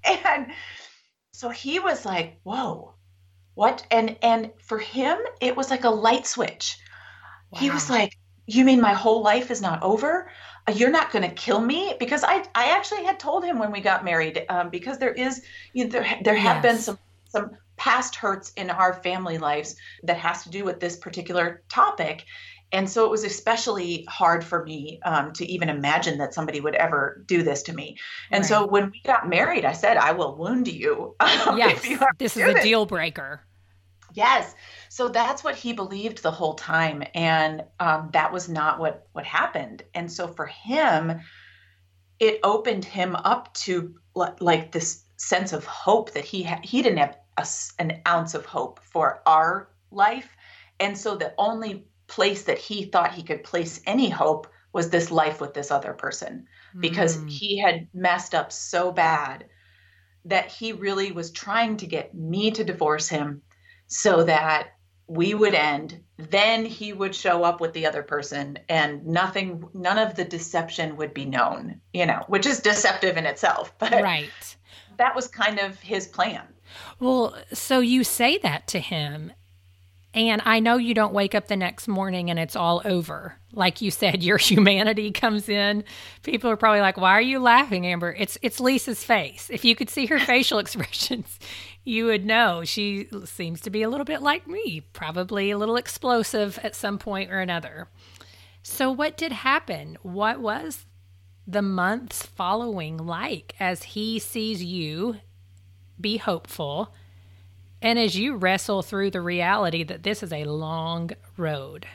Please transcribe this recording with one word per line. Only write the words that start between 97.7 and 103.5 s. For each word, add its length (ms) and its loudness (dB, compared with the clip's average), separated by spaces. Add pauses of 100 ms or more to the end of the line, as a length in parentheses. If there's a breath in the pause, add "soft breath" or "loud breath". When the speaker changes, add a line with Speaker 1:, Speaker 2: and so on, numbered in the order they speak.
Speaker 2:
So 260 -2
what 260 -2
did 160 -4
happen? 720 -2
What 380 -2
was 460 -6 (600)
the 160 0
months 640 -2
following 680 -4
like 640 -8